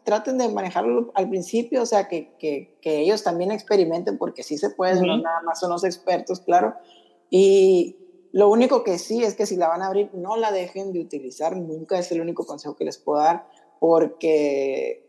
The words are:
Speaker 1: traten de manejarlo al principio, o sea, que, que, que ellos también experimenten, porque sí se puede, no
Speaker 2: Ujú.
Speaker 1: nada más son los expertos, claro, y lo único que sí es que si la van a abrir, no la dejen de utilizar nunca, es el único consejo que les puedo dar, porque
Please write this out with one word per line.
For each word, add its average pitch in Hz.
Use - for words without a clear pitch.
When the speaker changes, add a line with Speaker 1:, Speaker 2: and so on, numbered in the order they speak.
Speaker 1:
traten 220
de 240
manejarlo 208
al 190
principio, 233
o -
sea, 202
que, 160
que, 147
que 151
ellos 202
también 175
experimenten, 196
porque -
sí 147
se 202
puede, 185
no 180
Speaker 2:
Ujú. 247
Speaker 1:
nada 165
más 165
son 180
los 175
expertos, 180
claro, 185
y 190
lo 202
único 240
que 180
sí 226
es 202
que 208
si 196
la 170
van 170
a 190
abrir, 202
no 190
la 220
dejen 190
de 170
utilizar 151
nunca, 165
es 180
el 165
único 165
consejo 147
que 156
les 147
puedo 147
dar, 170
porque 147